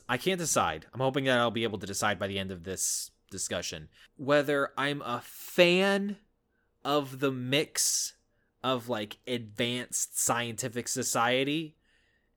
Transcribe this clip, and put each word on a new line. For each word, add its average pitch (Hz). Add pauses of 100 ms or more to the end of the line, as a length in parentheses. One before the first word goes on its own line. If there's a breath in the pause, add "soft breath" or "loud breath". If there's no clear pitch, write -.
I 123
can't 185
decide. 92
I'm 117
hoping 135
that 131
I'll 120
be 113
able 107
to 95
decide 101
by 101
the 98
end 95
of 87
this - (200)
discussion 87 (280 soft breath)
whether 143
I'm 143
a 120
fan 196 (680)
of 135
the 139
mix - (480)
of, 123
like, 107
advanced 120
scientific 117
society 135 (600)